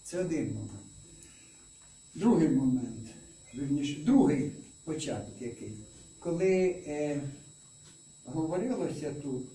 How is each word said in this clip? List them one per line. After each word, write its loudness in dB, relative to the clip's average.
Це -6
один 0
момент. -6
Другий 6
момент, 0
вірніше, -2
другий 4
початок -6
який. -10
Коли, 2
е, -2
говорилося -2
тут -4